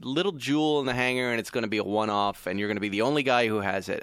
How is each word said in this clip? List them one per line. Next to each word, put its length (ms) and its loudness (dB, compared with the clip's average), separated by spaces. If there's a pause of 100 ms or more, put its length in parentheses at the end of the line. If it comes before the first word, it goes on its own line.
little 320 -2
jewel 480 2
in 60 -2
the 80 0
hangar, 360 0
and 80 0
it's 120 -4
gonna 180 -2
be 80 -2
a 80 0
one-off, 600 0
and 120 -2
you're 80 -2
gonna 140 -2
be 80 -2
the 140 0
only 200 2
guy 260 4
who 120 0
has 300 -2
it. 120 -4